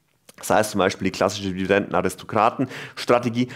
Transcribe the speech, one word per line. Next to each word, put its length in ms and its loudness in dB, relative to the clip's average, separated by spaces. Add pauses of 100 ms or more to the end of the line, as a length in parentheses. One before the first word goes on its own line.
(360)
Das 140 -6
heißt 200 4
zum 80 -2
Beispiel 280 2
die 60 0
klassische 360 -2
Dividendenaristokratenstrategie, 2000 0